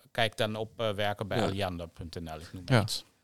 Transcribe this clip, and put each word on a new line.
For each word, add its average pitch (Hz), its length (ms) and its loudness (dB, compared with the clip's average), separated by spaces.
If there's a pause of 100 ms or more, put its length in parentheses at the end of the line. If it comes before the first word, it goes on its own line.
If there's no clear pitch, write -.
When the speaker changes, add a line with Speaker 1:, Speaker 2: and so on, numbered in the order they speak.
(120)
Speaker 1:
kijk 113 260 2
dan 110 180 0
op, 110 240 -6
eh, 113 100 0
werken 104 380 -2
bij 98 100 -2
Speaker 2:
Ja. 107 80 4
Speaker 1:
Alliander 90 420 -2
punt - 320 -12
N 82 100 -6
L, 78 100 -8
ik 82 140 -14
noem 92 120 -10
Speaker 3:
Ja. 123 160 8
Speaker 1:
iets. - 240 -2 (180)